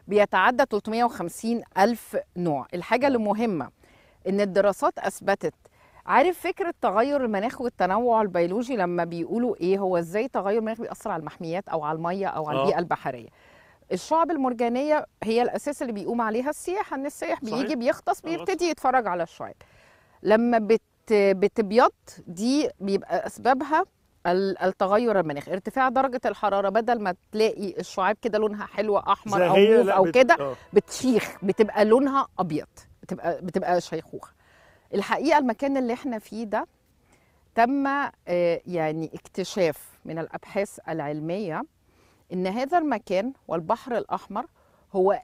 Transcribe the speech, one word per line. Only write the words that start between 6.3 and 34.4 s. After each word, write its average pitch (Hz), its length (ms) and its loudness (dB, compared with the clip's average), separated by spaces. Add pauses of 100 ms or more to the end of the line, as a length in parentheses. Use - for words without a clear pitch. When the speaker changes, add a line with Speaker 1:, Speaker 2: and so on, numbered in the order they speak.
Speaker 1:
فكرة 349 420 -4
تغير 254 440 0
المناخ 214 360 -4
والتنوع 226 600 0
البيولوجي، 196 540 -2
لما 175 280 0
بيقولوا 170 520 -4
إيه 185 240 0
هو 185 180 0
إزاي 175 300 -4
تغير 208 320 -2
المناخ 220 220 -6
بيأثر - 300 -8
على 170 80 -4
المحميات 165 500 -8
أو 160 140 -4
على 156 120 -4
المية 180 320 -4
أو 151 220 -6
على 135 100 -2
Speaker 2:
آه. - 20 0
Speaker 1:
البيئة 143 180 2
البحرية. 139 500 -6 (640)
الشعب 311 400 0
المرجانية 262 760 0 (180)
هي 226 180 2
الأساس 285 400 -4
اللي 240 120 -6
بيقوم 220 280 -4
عليها 226 280 -2
السياحة، 359 460 -6
إن 269 100 -6
السائح 330 400 -6
Speaker 2:
صحيح. 220 160 -4
Speaker 1:
بيجي 285 140 -2
بيغطس 262 460 -2
Speaker 2:
خلاص. - 0 -
Speaker 1:
بيبتدي 339 440 -4
يتفرج 262 420 0
على 175 160 -4
الشعاب. 120 320 -14 (680)
لما 233 340 4
بت-، 220 240 2 (320)
بتبيض 202 760 4 (360)
دي 226 420 0 (100)
بيبقى 190 480 -2
أسبابها 277 580 0 (420)
ال-، 185 360 0
التغير 202 560 2
المناخ، 147 300 -4
ارتفاع 220 400 0
درجة 262 360 0
الحرارة، 202 440 0
بدل 226 320 0
ما 185 140 -2 (160)
تلاقي 214 480 0
الشعاب 190 420 -2
كده 214 180 -2
لونها 208 260 -4
حلوة 202 460 0
أحمر 208 220 -2
أو 180 220 4
Speaker 2:
زاهية، 208 220 8
Speaker 1:
موف 233 100 6
Speaker 2:
لا، 196 60 2
Speaker 1:
أو 190 100 6
Speaker 2:
بت-، 165 100 0
Speaker 1:
كده، 247 260 8
Speaker 2:
آه. 139 160 -4 (180)
Speaker 1:
بتشيخ، - 720 -2
بتبقى 202 420 2
لونها 269 420 4 (120)
أبيض، 156 280 -4 (360)
بتبقى، 165 380 -6
بتبقى 180 400 0
شيخوخة. - 500 -12 (600)